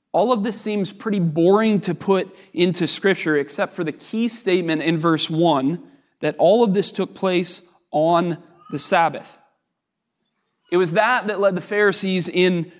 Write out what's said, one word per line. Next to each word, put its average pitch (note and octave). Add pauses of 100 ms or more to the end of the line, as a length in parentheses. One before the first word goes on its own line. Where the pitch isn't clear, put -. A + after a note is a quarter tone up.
(120)
All G3+
of A3
this G#3
seems G#3
pretty G#3
boring F3+
to F3+
put F#3+ (200)
into E3+
Scripture, E3
except D3
for F3+
the D#3
key A3+
statement F3+
in E3
verse D#3+
one, E3+ (380)
that D3+
all G3+
of G3+
this G3
took F#3
place F3+ (300)
on E3+ (300)
the D3
Sabbath. D#3+ (1300)
It F3
was F3+
that G#3+
that G3+
led G3
the F3
Pharisees F#3+
in F3+